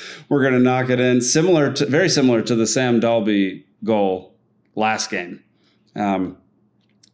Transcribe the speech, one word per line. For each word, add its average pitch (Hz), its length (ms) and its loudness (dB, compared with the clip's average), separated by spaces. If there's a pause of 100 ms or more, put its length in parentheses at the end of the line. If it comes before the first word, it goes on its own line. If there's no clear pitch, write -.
(300)
were 139 120 0
gonna 127 180 2
knock 127 300 2
it 127 100 0
in. 123 220 2
Similar 156 520 2
to, 139 120 -2
very 165 240 0
similar 127 320 2
to 120 140 -2
the 113 100 0
Sam 123 340 0
Dalby 107 640 0 (180)
goal 101 520 -2 (380)
last 110 360 -4
game. 90 340 -10 (520)
Um, 95 420 -4 (760)